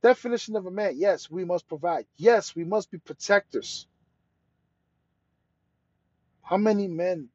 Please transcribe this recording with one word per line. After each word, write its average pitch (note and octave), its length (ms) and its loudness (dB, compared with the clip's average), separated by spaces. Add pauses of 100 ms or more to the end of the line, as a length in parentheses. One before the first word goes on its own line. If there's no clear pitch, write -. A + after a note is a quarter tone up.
Definition A#3+ 480 2
of F#3+ 120 -4
a F3+ 40 -10
man, G3 260 -2
yes, F3+ 320 0
we F3+ 160 -6
must F3 220 -4
provide. D#3 400 -4 (100)
Yes, G#3+ 380 4
we E3+ 80 -6
must G3 300 -2
be F3 60 -12
protectors. - 880 -2 (2500)
How - 140 -2
many G#3 300 2
men E3+ 480 -4